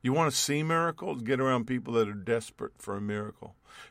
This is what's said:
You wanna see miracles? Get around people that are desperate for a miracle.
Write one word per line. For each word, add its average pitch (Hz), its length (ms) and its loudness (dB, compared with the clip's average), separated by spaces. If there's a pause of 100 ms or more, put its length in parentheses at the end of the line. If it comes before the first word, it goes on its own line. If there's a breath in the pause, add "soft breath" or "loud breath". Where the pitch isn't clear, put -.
You 127 100 2
wanna 156 200 4
see 147 320 0
miracles? 160 580 0
Get 123 160 0
around 127 300 2
people 127 240 -2
that 113 160 4
are 104 40 -6
desperate 113 640 -4
for 101 200 -6
a 101 40 -4
miracle. 104 540 -6 (360 loud breath)